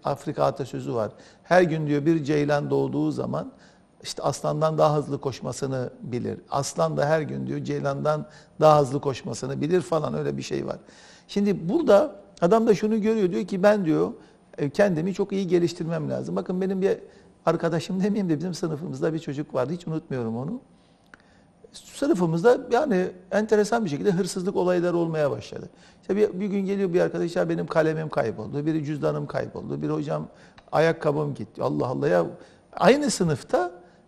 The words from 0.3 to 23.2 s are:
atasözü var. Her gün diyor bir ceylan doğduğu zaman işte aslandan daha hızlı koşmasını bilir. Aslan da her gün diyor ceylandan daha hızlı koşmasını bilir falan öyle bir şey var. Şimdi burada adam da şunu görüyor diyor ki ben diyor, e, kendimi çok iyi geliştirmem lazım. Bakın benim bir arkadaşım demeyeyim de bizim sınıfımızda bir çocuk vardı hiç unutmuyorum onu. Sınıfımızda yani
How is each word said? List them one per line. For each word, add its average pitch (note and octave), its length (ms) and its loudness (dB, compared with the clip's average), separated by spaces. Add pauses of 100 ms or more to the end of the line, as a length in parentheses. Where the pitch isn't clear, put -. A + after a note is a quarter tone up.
atasözü C#3 500 -4
var. A2 160 -2 (320)
Her F3+ 200 4
gün D#3 240 0
diyor C#3+ 200 0
bir E3 180 2
ceylan C#3+ 460 0
doğduğu C#3 400 0
zaman C3 420 -6 (500)
işte - 200 -10
aslandan D3+ 560 -2
daha D3+ 180 4
hızlı C#3+ 240 -2
koşmasını C3 680 -6 (120)
bilir. A2+ 360 -6 (120)
Aslan D#3 460 -2
da C#3+ 100 2
her D#3 140 2
gün C3+ 260 -6
diyor C#3 180 -6
ceylandan C#3+ 640 -2 (340)
daha D3+ 200 10
hızlı C#3 200 0
koşmasını C3 600 -6
bilir E3 200 2
falan D3+ 340 -2
öyle C#3+ 220 -4
bir C3+ 60 -6
şey C3+ 240 -4
var. - 100 -6 (520)
Şimdi G3 400 0
burada C4+ 480 4 (240)
adam A3 260 6
da A3+ 80 8
şunu G#3+ 260 2
görüyor G#3 320 2
diyor G#3+ 140 -2
ki F3+ 160 -2
ben G#3 220 6
diyor, E3 280 2 (460)
e, C#3+ 120 -2
kendimi F#3 440 2
çok G3 180 -2
iyi G3 160 -2
geliştirmem E3 600 0
lazım. C3 260 -4
Bakın F#3 240 -4
benim F#3+ 220 -2
bir F#3+ 160 2 (480)
arkadaşım E3+ 560 0
demeyeyim G3+ 260 0
de D#3 100 0
bizim F3 160 -6
sınıfımızda D#3 600 -4
bir E3 40 -4
çocuk D3 360 -8
vardı C3 180 -2
hiç F3 140 -8
unutmuyorum C3 500 -6
onu. E3 240 -8 (1120)
Sınıfımızda F#3 840 2 (140)
yani A#3 340 2 (240)